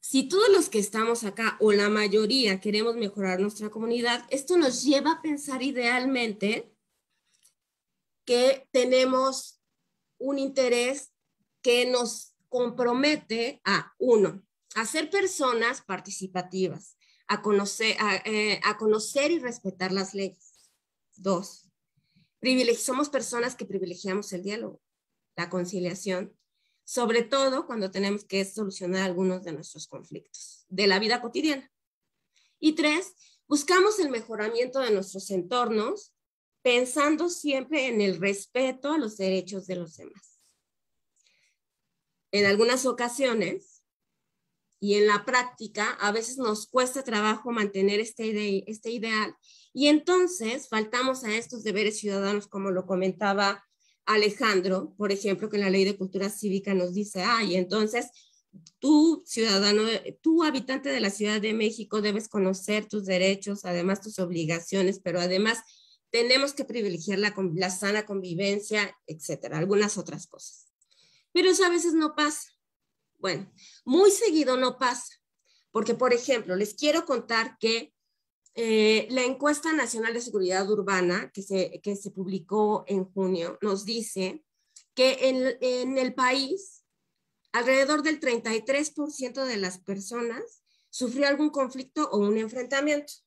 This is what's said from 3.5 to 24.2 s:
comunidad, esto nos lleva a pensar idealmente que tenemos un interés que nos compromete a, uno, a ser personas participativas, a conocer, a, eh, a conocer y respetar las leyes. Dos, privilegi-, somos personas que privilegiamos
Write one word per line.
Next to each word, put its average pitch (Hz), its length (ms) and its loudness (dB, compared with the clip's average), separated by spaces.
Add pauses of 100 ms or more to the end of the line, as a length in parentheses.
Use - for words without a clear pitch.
comunidad, 233 600 -2
esto 285 260 0
nos 254 260 2
lleva 285 280 4
a 320 100 -2
pensar 285 420 -6
idealmente 240 1120 -2 (1500)
que 254 460 2
tenemos 262 920 2 (560)
un 277 220 -2
interés 262 720 0 (480)
que 240 240 4
nos 247 500 -2 (140)
compromete 240 1120 0
a, - 340 -2
uno, 208 480 4 (300)
a 220 100 -2
ser 311 240 -4
personas 262 720 0
participativas, 185 1160 -6 (300)
a 208 140 -2
conocer, 202 580 0
a, 202 260 0
eh, 214 400 -2
a 214 120 0
conocer 220 540 0
y 339 80 0
respetar 190 540 -6
las 190 200 -4
leyes. 190 360 -8 (680)
Dos, 185 540 -4 (720)
privilegi-, 247 380 2
somos 269 300 0
personas 247 460 -2
que 226 100 -10
privilegiamos 190 680 -6